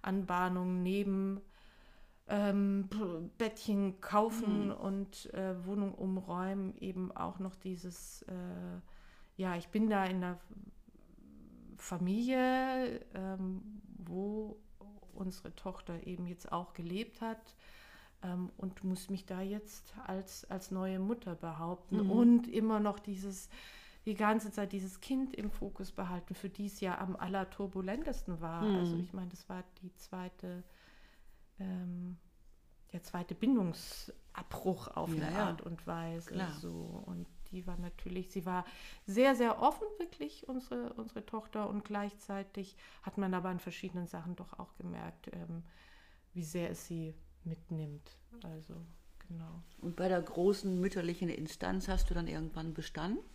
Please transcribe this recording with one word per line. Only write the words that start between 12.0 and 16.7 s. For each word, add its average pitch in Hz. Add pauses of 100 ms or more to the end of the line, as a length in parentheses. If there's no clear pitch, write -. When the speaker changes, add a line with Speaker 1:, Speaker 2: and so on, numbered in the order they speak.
Speaker 1:
ähm, 190 (180)
wo 202 (560)
unsere 185
Tochter -
eben 175
jetzt 175
auch 175